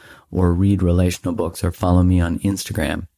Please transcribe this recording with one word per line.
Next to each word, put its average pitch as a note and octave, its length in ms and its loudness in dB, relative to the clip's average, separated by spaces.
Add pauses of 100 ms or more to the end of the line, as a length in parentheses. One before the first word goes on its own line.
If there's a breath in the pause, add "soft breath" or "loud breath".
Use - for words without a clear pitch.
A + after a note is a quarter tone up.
(300 loud breath)
or F2+ 240 2
read F#2+ 300 2
relational F2+ 500 0
books E2+ 300 -6
or F2+ 80 -2
follow F2+ 320 2
me F2+ 160 4
on E2+ 200 -2
Instagram F2 680 -4 (100)